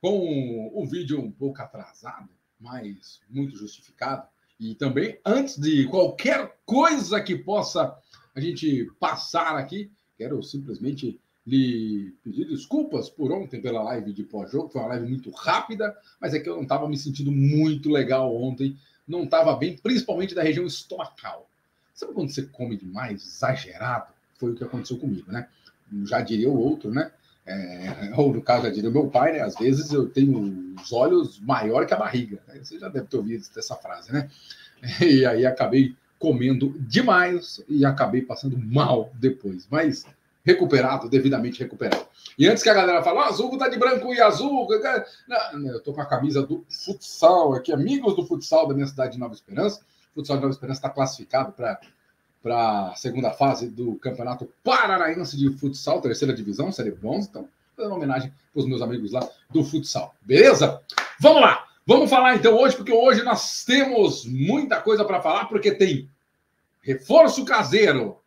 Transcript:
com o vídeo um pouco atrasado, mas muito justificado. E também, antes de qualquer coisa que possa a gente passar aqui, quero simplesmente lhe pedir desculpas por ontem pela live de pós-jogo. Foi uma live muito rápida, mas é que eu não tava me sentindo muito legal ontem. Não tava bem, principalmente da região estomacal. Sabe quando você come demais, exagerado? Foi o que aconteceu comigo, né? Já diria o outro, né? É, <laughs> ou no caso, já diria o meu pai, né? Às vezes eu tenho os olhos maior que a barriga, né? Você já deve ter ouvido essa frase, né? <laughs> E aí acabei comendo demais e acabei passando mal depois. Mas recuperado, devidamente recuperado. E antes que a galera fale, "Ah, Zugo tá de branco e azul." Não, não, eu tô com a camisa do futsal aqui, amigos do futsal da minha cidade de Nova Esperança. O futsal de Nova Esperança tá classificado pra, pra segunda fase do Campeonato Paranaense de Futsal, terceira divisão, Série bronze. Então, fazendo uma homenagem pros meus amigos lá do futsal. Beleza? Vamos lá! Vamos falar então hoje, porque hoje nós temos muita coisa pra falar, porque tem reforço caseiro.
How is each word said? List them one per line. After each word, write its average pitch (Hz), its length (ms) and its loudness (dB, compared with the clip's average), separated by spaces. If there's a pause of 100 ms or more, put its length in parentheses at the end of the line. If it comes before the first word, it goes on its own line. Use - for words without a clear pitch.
com 139 720 -4
o - 100 -6
vídeo 147 360 -6
um 113 100 -10
pouco 135 320 -10
atrasado, - 680 -20 (300)
mas 110 640 -18 (100)
muito 135 260 -8
justificado. 127 680 -12 (320)
E 110 160 -10
também, 143 500 -2
antes 269 360 0
de 147 260 2
qualquer - 800 0
coisa 240 540 2
que 175 160 -4
possa 175 600 -4 (380)
a 135 60 -8
gente 151 580 -2
passar 160 580 -2
aqui, 175 360 -10 (260)
quero 120 240 -6
simplesmente 135 800 -8 (260)
lhe 110 760 -2
pedir 110 220 -8
desculpas 160 600 -6
por 139 220 -6
ontem 160 320 -8
pela 117 220 -4
live 110 280 -8
de 98 120 -10
pós-jogo. 110 460 -8
Foi 131 100 -6
uma 113 80 -8
live 120 200 -6
muito 127 220 -8
rápida, 208 680 -4 (240)
mas 160 140 -4
é 151 60 -2
que 156 80 -10
eu 170 80 -8
não 147 100 -8
tava 143 220 -2
me 147 100 -4
sentindo 139 320 -6
muito 151 580 2
legal 131 460 0
ontem. 131 420 -4 (300)
Não 170 180 -6
tava 165 300 2
bem, 156 220 -6
principalmente 196 580 -4
da 175 80 -4
região 160 240 -2
estomacal. - 800 -14 (460)
Sabe - 200 -14
quando 151 160 -4
você 139 120 -8
come 117 340 -10
demais, 98 480 -10
exagerado? - 880 -6 (260)
Foi 123 120 -4
o 113 40 -4
que 120 100 -10
aconteceu 120 340 -10
comigo, 104 320 -6
né? 120 180 -8 (560)
Já 117 160 -2
diria 113 280 0
o 139 100 0
outro, 117 320 -2
né? 131 220 -4 (320)
É, 95 680 -10
<laughs> - 20 -2
ou 143 160 4
no 113 100 -4
caso, 123 220 2
já 113 60 0
diria 104 200 -4
o - 20 -2
meu 143 160 2
pai, 143 240 2
né? 156 80 -2
Às 110 160 -6
vezes 135 360 0
eu 143 160 0
tenho 101 720 0
os - 120 -12
olhos 143 460 2
maior 113 480 0
que - 80 0
a - 20 -4
barriga, 110 520 -4
né? 139 140 -20
Você - 160 -18
já - 100 -14
deve 131 180 -8
ter 131 100 -6
ouvido 107 280 -6 (120)
essa - 200 -10
frase, - 360 -16
né? 139 160 -4 (540)
<laughs> 127 180 -6
E 139 240 6
aí 120 220 2
acabei 127 480 2 (240)
comendo 131 640 0
demais 180 880 0
e 143 160 2
acabei 127 380 0
passando 127 360 -6
mal 117 560 0
depois. 113 560 -4
Mas - 340 -2 (400)
recuperado, 135 640 2
devidamente 131 520 0
recuperado. - 440 -6 (320)
E 160 120 6
antes 220 160 2
que - 40 6
a 214 60 8
galera 180 260 4
fale, 175 180 2
"Ah, 277 120 4
Zugo 247 260 -4
tá 269 120 0
de 226 100 -4
branco 247 340 0
e 240 80 2
azul." 254 460 4 (600)
Não, 220 320 -4
não, 135 100 -6
eu 113 100 -8
tô 143 120 -10
com 143 80 -8
a 143 60 -4
camisa 139 380 0
do 147 240 -8
futsal - 840 2
aqui, - 180 -4
amigos 214 440 0
do 175 100 -2
futsal - 400 2
da 139 80 -2
minha 139 140 -2
cidade 131 240 -4
de 123 80 -10
Nova 117 140 -10
Esperança. 165 480 -4 (300)
O - 40 -14
futsal 143 200 -4
de 135 60 -2
Nova 139 100 0
Esperança 135 300 -10
tá 135 80 -4
classificado 131 640 -4
pra, 101 280 -6 (600)
pra 107 540 0
segunda 123 340 -4
fase 131 380 0
do 113 260 -6
Campeonato 123 580 -8 (100)
Paranaense 170 720 0
de 139 200 4
Futsal, 143 460 -2
terceira 131 320 0
divisão, 110 360 -4
Série 151 200 -6
bronze. 180 380 -6
Então, - 200 -14 (260)
fazendo 208 180 -6
uma 185 40 -6
homenagem 135 360 -4 (200)
pros 135 140 -2
meus 123 160 -2
amigos 113 300 -6
lá 127 140 -2 (240)
do 160 140 4
futsal. 139 560 -6
Beleza? 160 600 6 (360)
Vamos 302 220 10
lá! 214 260 6 (180)
Vamos 277 260 6
falar 254 260 6
então 220 180 6
hoje, 254 220 6
porque 220 160 -4
hoje 233 300 6
nós - 420 -4
temos 247 600 2
muita 175 560 0
coisa 208 240 2
pra 190 160 0
falar, 180 260 0
porque 208 260 0
tem 175 360 0 (720)
reforço 262 640 4
caseiro. 151 840 2